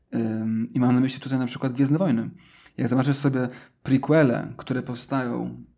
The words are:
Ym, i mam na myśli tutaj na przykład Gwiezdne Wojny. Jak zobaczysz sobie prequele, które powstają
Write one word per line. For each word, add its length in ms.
Ym, 580
i 60
mam 160
na 60
myśli 200
tutaj 180
na 60
przykład 280
Gwiezdne 240
Wojny. 320
Jak 100
zobaczysz 300
sobie 300
prequele, 720
które 260
powstają 800